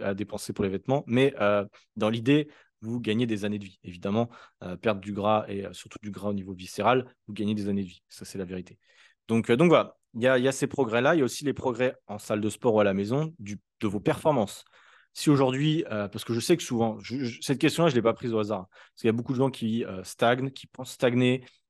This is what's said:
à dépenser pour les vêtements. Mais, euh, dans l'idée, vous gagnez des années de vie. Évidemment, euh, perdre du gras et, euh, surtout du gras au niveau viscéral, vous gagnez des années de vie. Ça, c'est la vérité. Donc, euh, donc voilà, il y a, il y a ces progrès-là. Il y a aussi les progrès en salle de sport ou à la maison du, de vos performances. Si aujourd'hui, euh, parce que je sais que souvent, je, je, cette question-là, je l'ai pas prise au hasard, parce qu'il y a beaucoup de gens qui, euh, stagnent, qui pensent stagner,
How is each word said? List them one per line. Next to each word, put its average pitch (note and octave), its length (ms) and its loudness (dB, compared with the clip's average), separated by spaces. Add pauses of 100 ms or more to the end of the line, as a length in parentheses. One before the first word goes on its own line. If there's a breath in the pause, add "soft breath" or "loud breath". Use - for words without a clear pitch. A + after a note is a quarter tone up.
à G2+ 120 -2
dépenser G2+ 400 -8
pour G#2+ 100 -2
les G2 60 0
vêtements. B2 380 -2
Mais, B2+ 340 2
euh, G2+ 240 2 (320 soft breath)
dans G#2+ 120 2
l'idée, C3+ 380 2 (320 loud breath)
vous A#2 220 -6
gagnez A2 240 0
des G#2+ 180 -2
années G#2 160 -2
de G2+ 60 -12
vie. F#2 180 -20
Évidemment, G2 460 -2 (340 loud breath)
euh, F2+ 140 -10
perdre G#2 240 -2
du G2+ 100 -10
gras G#2+ 380 2
et, G2 160 -8
euh, F#2+ 80 -12
surtout - 280 -18
du G#2+ 80 -12
gras G2 200 -8
au G#2 40 -2
niveau F#2+ 200 -6
viscéral, G#2 600 0 (140)
vous G#2+ 60 -12
gagnez G#2 200 -2
des G2+ 140 -4
années G2+ 160 -2
de F#2 40 -10
vie. F2 200 -20
Ça, - 160 -20
c'est - 140 -14
la F#2+ 80 -6
vérité. F2+ 340 -12 (480 soft breath)
Donc, A2+ 220 0
euh, A#2+ 80 6
donc E3 100 8
voilà, C3 300 6 (160)
il A2+ 80 -8
y B2 60 6
a, C3 100 6
il B2+ 60 2
y C3 40 4
a C3+ 60 2
ces C3+ 140 -2
progrès-là. B2 480 2
Il E3 40 4
y - 20 4
a B2+ 40 4
aussi - 180 -4
les C3+ 100 0
progrès B2+ 420 -2 (120)
en G2+ 100 -10
salle G#2+ 220 -4
de G#2 100 -2
sport A2+ 260 0
ou G#2+ 40 4
à G#2 60 6
la G2 80 2
maison B2+ 460 -2
du, G#2 200 -12 (220)
de A2+ 60 0
vos G2+ 120 -2
performances. A#2 640 0 (500 soft breath)
Si - 160 -2
aujourd'hui, C#3+ 640 4
euh, G#2 160 -4
parce A2 160 -10
que A#2 100 -4
je A#2 60 0
sais E3+ 180 2
que - 60 -6
souvent, A2+ 360 -2
je, A2+ 240 -8
je, A#2 180 -8
cette B2+ 180 -2
question-là, D#3+ 300 4
je C3 60 0
l'ai A#2 60 2
pas A2 120 4
prise A#2 200 -6
au A2 60 2
hasard, G#2 300 -4
parce - 320 -20
qu'il A#2+ 60 0
y - 20 4
a A2 40 4
beaucoup B2 200 -4
de B2 40 -4
gens C3 140 2
qui, A#2 340 -4
euh, F#2 180 -10
stagnent, B2+ 460 0
qui - 160 -18
pensent - 260 -16
stagner, B2+ 540 2 (240 loud breath)